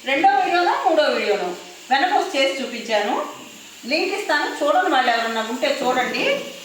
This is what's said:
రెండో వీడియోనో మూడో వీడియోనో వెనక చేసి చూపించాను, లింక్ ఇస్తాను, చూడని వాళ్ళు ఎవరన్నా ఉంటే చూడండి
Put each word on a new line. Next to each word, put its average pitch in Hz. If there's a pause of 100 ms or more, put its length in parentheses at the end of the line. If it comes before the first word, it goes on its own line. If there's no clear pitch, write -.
రెండో 285
వీడియోనో 370
మూడో 302
వీడియోనో 220 (340)
వెనక -
చేసి 269
చూపించాను, 220 (520)
లింక్ 339
ఇస్తాను, 302
చూడని 359
వాళ్ళు 254
ఎవరన్నా 226
ఉంటే 262
చూడండి 247 (100)